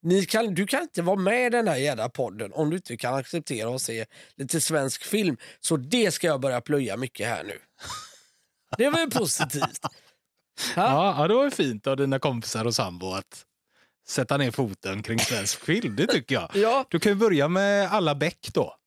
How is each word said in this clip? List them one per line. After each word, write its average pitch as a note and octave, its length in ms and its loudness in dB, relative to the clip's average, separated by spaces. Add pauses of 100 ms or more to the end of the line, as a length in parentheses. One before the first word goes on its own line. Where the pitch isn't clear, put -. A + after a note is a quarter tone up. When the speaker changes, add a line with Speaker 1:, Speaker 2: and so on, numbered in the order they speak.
Speaker 1:
Ni F3+ 240 4
kan, A3 280 0
du F#3+ 120 0
kan C4+ 160 0
inte C#4+ 200 -6
vara F3+ 140 2
med G#3+ 300 2
i A#3+ 40 2
den A3+ 180 2
här D#3+ 80 2
jävla C3 320 0
podden G#2+ 440 -4
om D3+ 180 0
du E3+ 60 0
inte D3 200 -8
kan B2 180 -2
acceptera C3 600 -4
att C3 80 -6
se A2+ 240 -6 (300)
lite C#3 240 -2
svensk C#3+ 440 0
film. F#3+ 320 0 (240)
Så - 160 0
det F3+ 380 2
ska - 120 -2
jag D3 140 2
börja B2 200 0
plöja B2+ 360 0
mycket A#2 320 -4
här G#2 160 -4
nu." G2+ 140 -10 (1200)
Det C4 120 4
var E4 100 2
ju D#4+ 100 -2
positivt. D#3 760 -2
Speaker 2:
<laughs> - 60 -4 (840)
Speaker 1:
Ha? F3 60 2
Speaker 2:
Ja, F#3+ 360 4
ja, D3+ 100 4
det G#3 60 4
var C4 100 4
ju C#4+ 60 0
fint B2+ 360 -2
av C3+ 100 0
dina C3+ 220 0
kompisar A#2 460 -2
och A#2 100 0
sambo F#2 380 -4
att - 320 -10 (640)
sätta C#3 280 0
ner C3+ 140 2
foten G2+ 520 -4
kring A2+ 160 -2
svensk G#2 460 -2
film, D#3 320 -2
det D3+ 100 2
tycker C3+ 280 0
jag. E3 160 -2
Speaker 1:
<laughs> - 40 -16
Ja. A3+ 360 4
Speaker 2:
Du E3+ 80 0
kan G#3 140 4
ju G3 60 2
börja F3 300 4
med G3 440 2
Alla F3 220 2
Bäck D3 400 -4
då. - 200 0 (120)